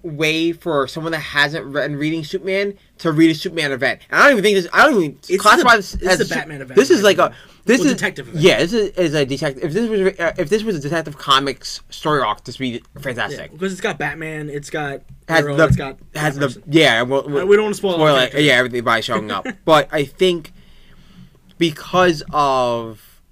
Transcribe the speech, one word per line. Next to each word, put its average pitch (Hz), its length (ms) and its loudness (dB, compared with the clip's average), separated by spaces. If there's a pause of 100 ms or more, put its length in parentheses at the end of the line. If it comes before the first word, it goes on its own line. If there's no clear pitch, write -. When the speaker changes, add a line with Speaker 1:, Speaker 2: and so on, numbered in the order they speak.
Speaker 1:
way 160 500 -2
for 151 340 -2
someone 160 260 -8
that 160 60 -6
hasn't 147 480 -2
re-, 139 160 -4
been 143 140 -6
reading 156 280 -4
Superman 190 500 -4 (240)
to - 120 -2
read 160 200 4
a 160 40 -2
Superman 156 380 -4
event. 127 280 -2 (100)
And 156 100 2
I 240 40 8
don't 285 80 8
even 202 120 2
think 208 120 4
this, 175 160 0
I 202 140 6
don't 240 160 4
even 147 160 -6 (100)
Speaker 2:
It's 185 140 0
Speaker 1:
classify 233 320 6
Speaker 2:
a, - 40 4
Speaker 1:
this 190 160 -8
Speaker 2:
it's - 120 -8
Speaker 1:
as - 140 2
Speaker 2:
a - 20 2
Speaker 1:
a - 40 0
su-, - 80 -6
Speaker 2:
Batman 156 280 -8
event, 131 140 -2
Speaker 1:
this 262 140 6
is 269 120 6
Speaker 2:
like, 196 140 6
Speaker 1:
like 165 160 0
a, - 20 -20 (320)
this 254 120 4
Speaker 2:
well, - 100 2
Speaker 1:
is, 254 60 2
Speaker 2:
detective 165 340 -6
event. 156 160 -4
Speaker 1:
yeah, 139 140 6
this 170 160 0
is, 214 160 0
is 165 240 0
a 151 100 2
detective. 139 400 -6
If 147 80 -4
this 226 160 -2
was, 214 120 0 (200)
uh, 170 160 0
if 160 140 -4
this 208 120 0
was 220 140 -2
a 143 40 -6
Detective 151 360 -6
Comics 139 720 -2
story 151 320 -2
arc, 107 240 -4
this 123 140 -14
would 135 60 -6
be 120 180 -8 (180)
fantastic. 120 400 -8
Speaker 2:
Yeah, - 60 -14
because 190 260 -8
it's 180 80 -14
got 190 180 -4
Batman, 151 520 -8
it's 147 180 -10
got 143 320 -8 (260)
Speaker 1:
Has 165 160 2
Speaker 2:
Arrow, 143 140 -2
Speaker 1:
the, 156 120 6
Speaker 2:
it's - 80 2
got 139 220 -10 (160)
Speaker 1:
has 151 240 -4
the, 143 100 0
Speaker 2:
Batman. - 200 -10
Speaker 1:
yeah, 143 320 4
well, 131 200 0
Speaker 2:
Uh, 143 260 -4
we 202 100 6
don't 214 80 2
wanna 202 100 -2
spoil 190 200 -2
Speaker 1:
spoil 151 220 4
Speaker 2:
anything. 127 240 0
Speaker 1:
it. 151 40 4
Yeah, 139 120 4
everybody 120 440 0
showing 107 300 -4
up. 101 160 -6 (100)
Speaker 2:
<laughs> - 80 -20
Speaker 1:
But 151 260 4
I 151 140 -2
think 170 480 -2 (1040)
because 170 640 0 (100)
of 123 880 -2 (120)